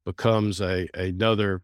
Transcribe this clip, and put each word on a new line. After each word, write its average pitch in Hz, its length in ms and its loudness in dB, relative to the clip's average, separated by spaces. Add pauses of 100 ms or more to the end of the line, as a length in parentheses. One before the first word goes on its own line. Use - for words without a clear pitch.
becomes 104 540 0
a, 90 360 -2
another 98 680 0